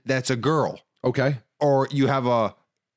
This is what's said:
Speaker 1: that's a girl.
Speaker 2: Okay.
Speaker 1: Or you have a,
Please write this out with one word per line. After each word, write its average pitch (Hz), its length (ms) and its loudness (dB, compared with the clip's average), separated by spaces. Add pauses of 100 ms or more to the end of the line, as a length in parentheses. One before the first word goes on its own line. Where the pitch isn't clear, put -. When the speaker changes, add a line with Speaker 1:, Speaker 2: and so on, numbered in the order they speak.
Speaker 1:
that's 131 240 -2
a 131 60 0
girl. 127 440 -2 (240)
Speaker 2:
Okay. 127 340 0 (220)
Speaker 1:
Or 139 300 2
you 139 160 0
have 135 220 0
a, 113 260 0 (440)